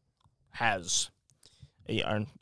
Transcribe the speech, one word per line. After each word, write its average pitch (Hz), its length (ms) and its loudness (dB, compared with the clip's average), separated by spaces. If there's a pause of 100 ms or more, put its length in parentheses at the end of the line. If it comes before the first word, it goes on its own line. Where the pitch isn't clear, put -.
(520)
has. 98 580 0 (800)
Yeah, 107 300 0 (220)